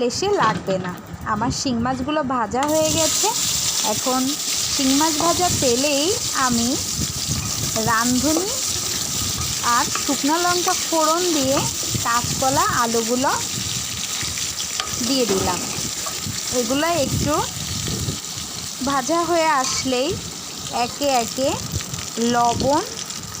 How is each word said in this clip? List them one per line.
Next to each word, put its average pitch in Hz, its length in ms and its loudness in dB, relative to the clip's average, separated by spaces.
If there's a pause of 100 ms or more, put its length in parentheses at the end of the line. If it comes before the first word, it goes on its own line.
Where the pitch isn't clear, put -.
এসে 359 180 -2 (140)
লাগবে 190 340 2 (100)
না। 175 80 -6 (400)
আমার 226 260 0
শিং 254 160 0 (100)
মাছগুলো 262 360 0 (140)
ভাজা 233 360 0
হয়ে 311 260 4
গেছে। 320 300 2 (640)
এখন 254 280 2 (520)
শিং 269 160 2 (100)
মাছ 320 140 4 (120)
ভাজা 339 220 2 (140)
তেলেই 277 440 4 (400)
আমি 233 220 2 (1200)
রাঁধুনি 254 640 2 (1300)
আর 262 100 4 (160)
শুকনো 285 340 2 (100)
লঙ্কা 359 280 2 (120)
ফোড়ন 320 360 4 (140)
দিয়ে 269 220 2 (480)
কাঁচকলা 262 580 2 (200)
আলুগুলো 233 480 2 (1800)
দিয়ে 254 240 2
দিলাম। 190 280 0 (1000)
এগুলো 269 280 2 (180)
একটু - 280 0 (1600)
ভাজা 277 300 0 (100)
হয়ে 330 200 4 (120)
আসলেই 262 480 0 (760)
একে 277 220 -2 (160)
একে 262 260 -2 (840)
লবণ, 240 480 4 (600)